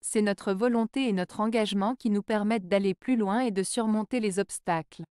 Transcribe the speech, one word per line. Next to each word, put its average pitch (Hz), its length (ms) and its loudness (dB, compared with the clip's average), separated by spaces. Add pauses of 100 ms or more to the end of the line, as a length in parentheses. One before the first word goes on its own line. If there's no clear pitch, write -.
c'est - 200 0
notre 202 320 0
volonté 233 560 0
et - 20 2
notre 180 280 -2
engagement 214 560 0
qui 226 160 -2
nous 202 100 2
permettent 208 460 -2
d'aller 196 260 2
plus 254 240 0
loin 208 220 2
et 240 120 0
de 190 120 -2
surmonter 220 560 0
les 202 180 0
obstacles. 170 680 -4 (140)